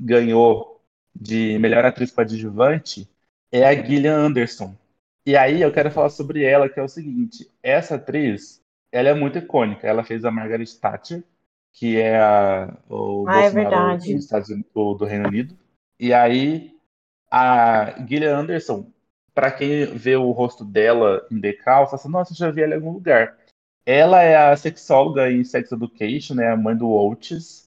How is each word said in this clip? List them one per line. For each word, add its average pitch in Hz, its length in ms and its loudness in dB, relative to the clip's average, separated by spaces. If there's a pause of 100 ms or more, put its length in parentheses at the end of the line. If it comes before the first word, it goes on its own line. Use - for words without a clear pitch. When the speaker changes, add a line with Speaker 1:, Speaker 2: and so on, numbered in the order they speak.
Speaker 1:
ganhou 117 800 2 (340)
de 107 440 -4
melhor 117 260 2
atriz 123 260 -2
coadjuvante 110 960 -4 (440)
é 123 120 4
a 139 100 6
Gillian 143 420 0
Anderson. 123 580 -2 (500)
E 139 120 2
aí 143 260 2
eu 147 100 2
quero 147 180 -2
falar 147 200 0
sobre 147 320 -8
ela, 139 260 4
que 139 120 -10
é - 20 -6
o 135 60 -6
seguinte: 127 600 -10 (140)
essa 151 320 -2
atriz, 131 640 -6 (300)
ela 123 200 0
é 147 40 2
muito 147 240 -4
icônica. 113 480 -4
Ela 110 160 -2
fez 113 220 -10
a 117 60 -2
Margaret 113 360 -8 (140)
Thatcher, 170 420 -8 (500)
que 113 240 -4
é 113 220 2
a, 101 560 2 (140)
o 107 400 -8
Speaker 2:
Ah, 196 120 2
é 202 100 4
Speaker 1:
Bolsonaro - 20 -4
Speaker 2:
verdade. 180 640 -2
Speaker 1:
dos - 100 -6
Estados 104 240 -6
Unidos, 104 260 -12
o 104 200 -2
do 98 100 -6
Reino 104 240 -4
Unido. 120 280 -6 (440)
E 120 120 0
aí, 127 640 0 (560)
a 120 800 2
Gillian 147 300 0
Anderson, 147 480 -6 (480)
pra 135 180 0
quem 147 340 -4
vê 123 300 -2
o 127 140 0
rosto 120 340 -6
dela 107 680 2
em 110 100 -6
The 101 120 -4
Crown, 131 320 2
fala 139 120 -4
assim, 139 140 -14
"Nossa, 175 220 -4
eu 160 40 -14
já 170 140 -4
vi 156 120 -4
ela 156 100 0
em 156 40 -2
algum 160 160 -8
lugar." 156 440 0 (480)
Ela 165 380 6
é 160 140 6
a 147 200 6
sexóloga 139 760 0
em 123 140 0
Sex 123 280 -6
Education, 120 640 -8
né? 120 160 0
A 113 60 0
mãe 110 200 -2
do 117 140 -4
Oates. 110 760 -4